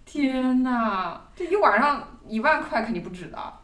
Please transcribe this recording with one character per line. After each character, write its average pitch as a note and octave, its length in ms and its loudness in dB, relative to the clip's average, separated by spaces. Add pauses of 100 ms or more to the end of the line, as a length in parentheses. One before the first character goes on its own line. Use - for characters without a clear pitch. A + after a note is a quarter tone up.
天 B3+ 580 2
呐， A3 600 0 (120)
这 F#4 100 -8
一 E4+ 120 0
晚 B3 240 4
上 C#4+ 460 0
一 A3 140 -6
万 D4 220 2
块 B3 200 -2
肯 A3 100 -4
定 F3 100 -6
不 - 60 -10
止 F3+ 200 -14
的。 - 360 -14